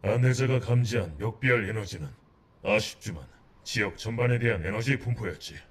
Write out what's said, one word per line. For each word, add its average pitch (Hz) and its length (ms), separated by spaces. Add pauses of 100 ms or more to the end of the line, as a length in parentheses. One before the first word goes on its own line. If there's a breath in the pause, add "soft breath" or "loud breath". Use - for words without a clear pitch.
안내자가 127 580
감지한 107 640
역비열 113 480
에너지는 101 400 (540)
아쉽지만 104 640 (380)
지역 101 340
전반에 120 420
대한 110 260
에너지 117 340
분포였지. 107 560 (160)